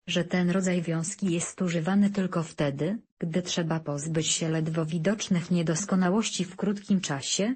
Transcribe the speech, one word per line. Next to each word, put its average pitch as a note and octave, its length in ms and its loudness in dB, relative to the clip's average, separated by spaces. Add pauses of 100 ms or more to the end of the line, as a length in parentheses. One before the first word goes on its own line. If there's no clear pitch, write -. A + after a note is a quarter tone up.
że E3+ 160 0
ten F3+ 260 2
rodzaj F3+ 320 2
wiązki E3 500 -2
jest E3+ 300 -4
używany F#3 480 2
tylko F3+ 320 0
wtedy, D3+ 560 -2 (220)
gdy E3+ 220 0
trzeba D#3+ 380 -2
pozbyć D#3 460 -2
się E3 220 0
ledwo D#3+ 380 0
widocznych F3 640 0
niedoskonałości F3+ 920 2
w - 120 -8
krótkim G3+ 440 0
czasie. F#3+ 560 -2